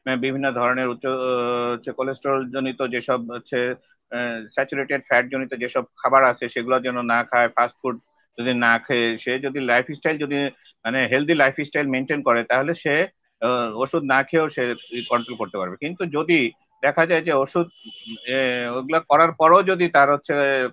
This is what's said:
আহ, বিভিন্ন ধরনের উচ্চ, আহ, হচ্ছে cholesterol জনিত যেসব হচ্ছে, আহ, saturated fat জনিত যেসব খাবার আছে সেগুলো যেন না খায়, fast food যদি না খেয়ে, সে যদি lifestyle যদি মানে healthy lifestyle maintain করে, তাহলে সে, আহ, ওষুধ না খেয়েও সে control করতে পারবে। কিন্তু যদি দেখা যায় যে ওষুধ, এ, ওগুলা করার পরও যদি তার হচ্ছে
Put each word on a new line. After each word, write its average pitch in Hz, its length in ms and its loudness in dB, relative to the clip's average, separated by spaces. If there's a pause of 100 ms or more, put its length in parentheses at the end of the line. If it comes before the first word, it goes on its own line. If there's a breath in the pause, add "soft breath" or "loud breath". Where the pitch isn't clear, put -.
(100)
আহ, 131 60 0
বিভিন্ন 135 360 -2
ধরনের 123 360 0
উচ্চ, 120 180 -6
আহ, 123 640 -2
হচ্ছে 120 200 -8
cholesterol 135 580 -4
জনিত 131 360 -4
যেসব 120 440 -4
হচ্ছে, 123 400 -4 (400)
আহ, 117 380 -6
saturated 139 600 -4
fat 127 220 2
জনিত 131 240 -6
যেসব 120 300 -4 (120)
খাবার 135 280 4
আছে 123 240 2
সেগুলো 127 320 0
যেন 123 220 -4
না 117 220 0
খায়, 120 240 2
fast 120 340 0
food 120 180 -4 (380)
যদি 123 160 -2
না 117 240 4
খেয়ে, 117 400 0
সে 123 200 -4
যদি 139 220 -6
lifestyle 139 580 0
যদি 143 320 -2 (340 soft breath)
মানে 123 220 0
healthy 147 280 2
lifestyle 147 520 0
maintain 135 360 -2
করে, 117 220 2
তাহলে 139 300 0
সে, 160 340 0 (320)
আহ, 117 380 -2
ওষুধ 135 240 -2
না 135 200 2
খেয়েও 160 280 0
সে 123 240 -2 (340)
control 120 280 -2
করতে 104 220 -6
পারবে। 92 220 -6
কিন্তু 175 260 -6
যদি 151 460 0 (300)
দেখা 147 240 2
যায় 165 160 2
যে 160 100 -2
ওষুধ, 147 360 0 (580)
এ, 123 420 -2
ওগুলা 131 320 -2
করার 160 320 6
পরও 165 300 8
যদি 180 260 0
তার 143 240 6
হচ্ছে 143 200 -2 (400)